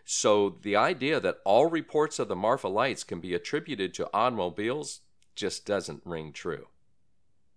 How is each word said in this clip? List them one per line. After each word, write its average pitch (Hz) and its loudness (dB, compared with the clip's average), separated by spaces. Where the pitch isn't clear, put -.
So 104 4
the 101 0
idea 139 2
that 92 0
all 113 6
reports 156 0
of 120 -2
the 101 -2
Marfa 107 0
lights 110 0
can 90 -8
be 87 -6
attributed 104 -4
to - -4
automobiles 110 -2
just - -6
doesn't 87 -4
ring 80 -8
true. - -8